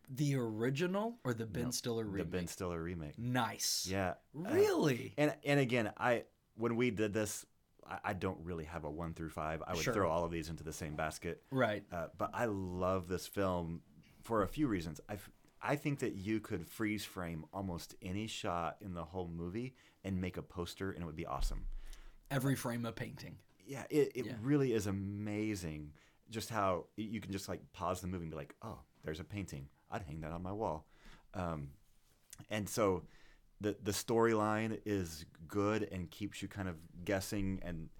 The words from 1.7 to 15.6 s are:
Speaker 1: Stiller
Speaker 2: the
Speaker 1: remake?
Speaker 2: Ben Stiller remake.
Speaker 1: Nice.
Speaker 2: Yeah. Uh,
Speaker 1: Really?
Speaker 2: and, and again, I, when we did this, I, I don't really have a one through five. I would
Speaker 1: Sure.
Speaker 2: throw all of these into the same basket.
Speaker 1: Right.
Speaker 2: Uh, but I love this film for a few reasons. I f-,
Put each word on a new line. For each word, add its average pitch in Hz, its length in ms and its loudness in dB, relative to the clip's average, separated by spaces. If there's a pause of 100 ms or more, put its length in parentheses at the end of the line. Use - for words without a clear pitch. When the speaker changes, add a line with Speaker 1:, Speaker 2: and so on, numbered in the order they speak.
Speaker 1:
Stiller 113 340 0
Speaker 2:
the 104 40 -2
Speaker 1:
remake? 90 220 -2
Speaker 2:
Ben 90 160 0
Stiller 87 340 -2
remake. 82 380 -4
Speaker 1:
Nice. 117 680 0
Speaker 2:
Yeah. 92 280 2 (200)
Uh, 190 180 -2
Speaker 1:
Really? 202 640 6
Speaker 2:
and, 151 180 4 (100)
and 143 140 6
again, 117 380 4
I, 117 260 4 (320)
when 117 200 2
we 123 160 6
did 104 220 2
this, 107 320 0 (420)
I, - 180 -8
I 104 80 2
don't 92 300 0
really 82 220 -4
have 80 200 -6
a 73 60 -4
one 82 220 -4
through 80 160 -6
five. 78 380 -2
I 92 60 -2
would 82 100 0
Speaker 1:
Sure. 120 100 2
Speaker 2:
throw 95 160 4
all 85 160 4
of 85 60 -2
these 82 180 -2
into 80 140 -6
the 78 100 -6
same 76 220 -6
basket. 78 560 -4
Speaker 1:
Right. 110 400 2
Speaker 2:
Uh, 85 160 -4 (100)
but - 160 -2
I 117 120 2
love 92 640 2
this 90 200 -2
film 87 540 0 (420)
for 110 200 2
a 92 40 2
few 147 200 0
reasons. 82 400 0
I 104 60 -6
f-, - 180 -10 (300)